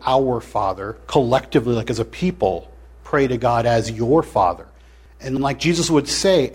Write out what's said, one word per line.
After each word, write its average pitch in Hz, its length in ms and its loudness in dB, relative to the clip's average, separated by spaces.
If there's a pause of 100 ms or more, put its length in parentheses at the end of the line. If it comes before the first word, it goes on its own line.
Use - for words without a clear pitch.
our 127 360 0
Father, 98 640 -6
collectively, 123 680 2
like, 113 160 -2
as 113 80 -4
a 113 60 -2
people, - 680 -4 (320)
pray 139 240 0
to 123 120 -2
God 120 280 0
as 113 240 0
your 120 320 0
Father. - 440 0 (540)
And 135 200 -4
like 139 200 -2
Jesus 165 280 0
would 151 200 2
say, 180 460 2